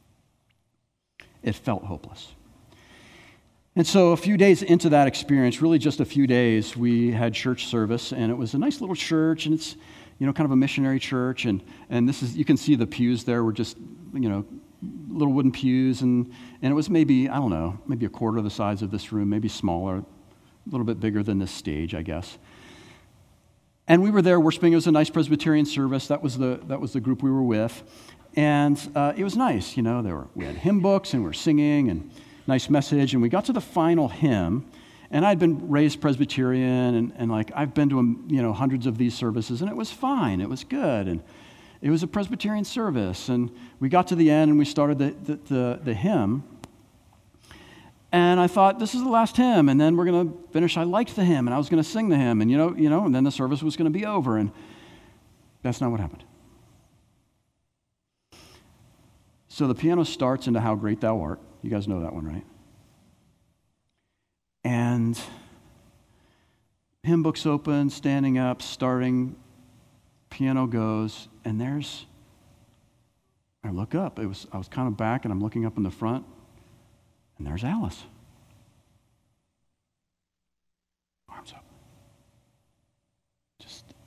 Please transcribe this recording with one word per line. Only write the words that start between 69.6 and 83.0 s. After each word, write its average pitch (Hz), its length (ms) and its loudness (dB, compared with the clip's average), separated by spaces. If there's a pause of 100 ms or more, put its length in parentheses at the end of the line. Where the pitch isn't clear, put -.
piano 131 360 -2
goes, 110 640 -4 (160)
and 107 160 -4
there's, 139 460 -8 (1600)
I 107 80 -8
look 95 240 -6
up. 175 240 -6
It 107 80 -6
was, 95 260 -10
I 98 60 -10
was 95 100 -12
kind 127 200 -6
of 107 80 -6
back, 113 280 -4
and 110 80 -6
I'm 95 100 -4
looking 113 220 -6
up 110 120 -6
in 107 60 -4
the 95 80 -4
front, 117 340 -6 (1120)
and 73 80 -12
there's 87 180 -8
Alice. 160 380 -6 (3250)
Arms - 240 -20
up. - 120 -20 (2000)